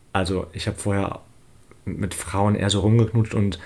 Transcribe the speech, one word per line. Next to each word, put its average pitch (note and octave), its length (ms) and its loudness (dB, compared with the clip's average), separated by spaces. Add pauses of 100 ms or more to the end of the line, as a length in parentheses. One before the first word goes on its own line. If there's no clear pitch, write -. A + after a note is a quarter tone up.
(120)
also F#2 400 -2
ich - 160 -8
hab G2+ 120 -6
vorher G2 400 -2 (680)
mit F2 280 -6
Frauen G2+ 420 0
eher G2+ 140 0
so G#2 120 2
rumgeknutscht A2 540 4
und G2+ 300 0